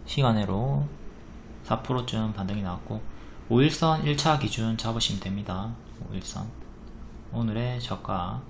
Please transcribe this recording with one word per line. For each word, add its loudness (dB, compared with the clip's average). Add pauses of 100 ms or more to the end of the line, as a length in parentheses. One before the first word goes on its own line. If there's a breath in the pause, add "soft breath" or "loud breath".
시간으로 4 (760)
사 0
프로쯤 0
반등이 -2
나왔고, -4 (460 loud breath)
오일선 6
일 4
차 6
기준 2
잡으시면 0
됩니다. -4 (380)
오일선 -6 (880)
오늘의 0
저가 -4